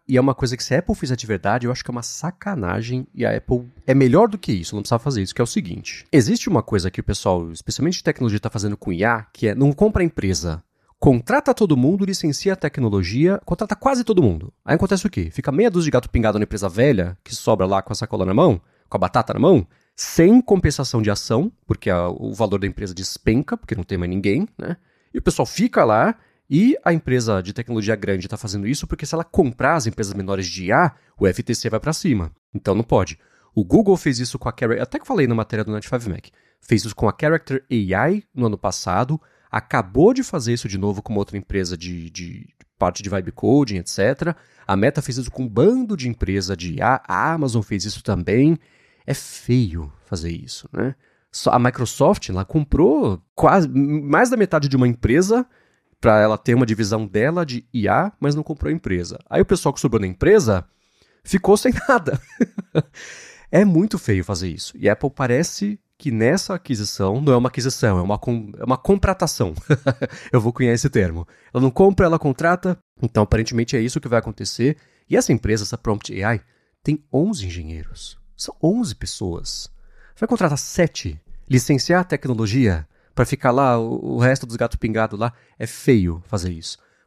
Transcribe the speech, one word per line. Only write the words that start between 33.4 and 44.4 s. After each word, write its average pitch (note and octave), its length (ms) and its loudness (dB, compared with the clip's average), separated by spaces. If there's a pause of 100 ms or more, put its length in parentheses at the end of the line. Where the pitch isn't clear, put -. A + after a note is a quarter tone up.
O G#2+ 80 2
Google F#3 340 2
fez B2+ 220 -2
isso B2 180 -8
com - 120 -8
a A2+ 80 -8
Chara-, A#2 240 -2
até C4+ 180 -8
que - 80 -20
falei F#3+ 180 2
na A#2+ 80 2
matéria A2 300 -4
do G#2+ 80 -8
Ninety G#2+ 180 -8
Five A#2 200 -6
Mac, - 180 -10 (340)
fez A2+ 240 0
isso G#2+ 100 -12
com A2 140 0
a - 100 -2
Character D3+ 500 -4
A G#2+ 420 0
I G#3 120 -2 (100)
no B2 140 0
ano G#2 100 -2
passado, G2+ 640 -2 (300)
acabou A#2+ 640 2
de C4 80 -2
fazer A#2+ 320 -4
isso A#2+ 140 -4
de G2 100 -6
novo G2+ 240 -2
com - 120 -8
uma G2+ 60 0
outra G2+ 180 -4
empresa F#2 400 -4
de, E2+ 320 -10
de F2 380 -16 (300)
parte F2+ 240 -2
de G2 80 -8
vibe F#2 220 -4
coding, A2+ 460 2
et F2 100 -8
cetera. C#3 480 0 (320)